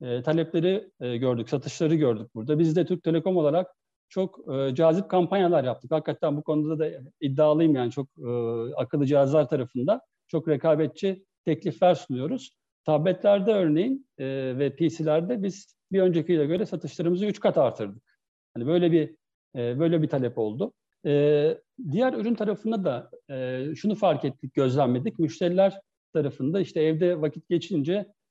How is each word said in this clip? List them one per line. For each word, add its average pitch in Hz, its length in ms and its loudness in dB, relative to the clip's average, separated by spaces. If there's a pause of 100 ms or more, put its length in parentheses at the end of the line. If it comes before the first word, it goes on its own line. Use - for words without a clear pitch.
e, 127 220 -4
talepleri, 165 760 0
e, 123 180 -6
gördük, 120 320 -2
satışları 151 460 -2
gördük 120 400 0
burada. 131 240 -2
Biz 160 160 2
de 175 100 2
Türk 175 180 -4
Telekom 165 340 0
olarak 160 300 0 (420)
çok, - 440 -6
e, 135 220 -2
cazip 165 340 4
kampanyalar 175 540 2
yaptık. 123 280 -4
Hakikaten 156 460 -2
bu 151 60 -8
konuda 151 360 -2
da 156 100 -2 (320)
iddialıyım 151 540 4
yani 123 160 -2
çok, 131 160 -6 (100)
e, 131 120 -10 (460)
akıllı 135 300 -2
cihazlar 139 440 4
tarafında 143 520 -2 (260)
çok 160 200 -4
rekabetçi 160 800 0 (200)
teklifler 170 500 2
sunuyoruz. 139 640 -6 (280)
Tabletlerde 185 680 2
örneğin, 190 540 0 (100)
e, 135 80 -8 (340)
ve 139 160 0
P 165 140 2
C'lerde 165 540 -2
biz - 320 -8 (160)
bir 190 100 2
önceki 170 300 2
yıla 156 140 2
göre 175 200 -2
satışlarımızı 175 600 -4
üç 202 140 -4
kat 175 180 0
artırdık. 113 460 0 (500)
Hani 120 140 -6
böyle 175 240 4
bir, 160 240 2 (400)
e, 123 240 -4
böyle 165 220 2
bir 151 80 0
talep 127 280 -2
oldu. 117 360 -4 (320)
E, 147 520 2 (340)
diğer 247 220 0
ürün 220 220 -2
tarafında 214 480 -4
da, 127 260 -4 (200)
e, 127 460 -6
şunu 196 200 -2
fark 160 300 2
ettik, - 280 -6
gözlemledik. 131 640 0
Müşteriler 180 600 0 (340)
tarafında 147 480 -2
işte 165 200 -2
evde 160 400 2
vakit 151 280 -6
geçince, 175 580 -2 (220)